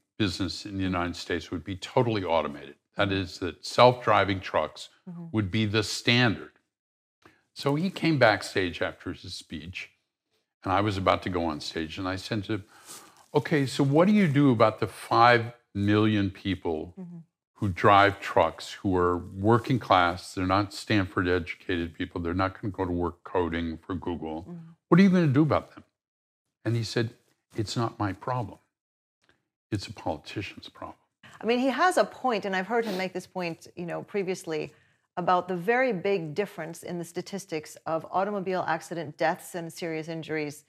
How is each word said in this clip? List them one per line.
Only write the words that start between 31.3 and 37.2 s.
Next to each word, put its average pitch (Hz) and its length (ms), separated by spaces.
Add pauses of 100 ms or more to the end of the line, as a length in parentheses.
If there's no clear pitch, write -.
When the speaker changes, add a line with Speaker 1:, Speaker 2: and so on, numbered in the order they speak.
Speaker 2:
I - 60
mean, 240 120
he 262 100
has 330 280
a 214 80
point, 214 400
and 196 100
I've 185 120
heard 226 180
him 202 140
make 185 140
this 185 140
point, 170 500
you 175 100
know, 160 160
previously, 170 720 (440)
about 180 320
the 185 80
very 240 360
big 165 420
difference 165 480
in 175 160
the 170 60
statistics 175 720 (100)